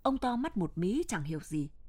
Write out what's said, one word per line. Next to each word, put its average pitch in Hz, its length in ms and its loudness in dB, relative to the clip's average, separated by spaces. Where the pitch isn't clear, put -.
Ông 269 160 4
to 247 180 2
mắt 277 220 0
một 165 200 0
mí 208 300 2
chẳng 160 160 -2
hiểu 156 160 -2
gì, 151 300 -2